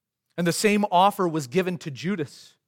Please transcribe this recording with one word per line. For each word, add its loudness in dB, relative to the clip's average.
And -2
the 2
same 2
offer 4
was -4
given -2
to -12
Judas. -8